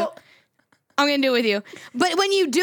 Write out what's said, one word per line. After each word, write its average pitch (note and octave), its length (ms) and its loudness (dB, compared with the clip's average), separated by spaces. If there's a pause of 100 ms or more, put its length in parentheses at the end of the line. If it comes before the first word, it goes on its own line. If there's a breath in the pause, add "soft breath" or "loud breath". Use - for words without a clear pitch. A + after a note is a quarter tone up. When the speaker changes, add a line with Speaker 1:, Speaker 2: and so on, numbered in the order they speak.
Speaker 1:
No. - 120 -4 (840 soft breath)
Speaker 2:
I'm C#4+ 100 2
gonna C#4+ 140 0
do C4+ 80 2
it B3 80 2
with A#3+ 80 0
you. G3+ 180 0 (320 loud breath)
But E4 240 0
when G4 120 2
you F#4+ 200 2
do D4+ 120 2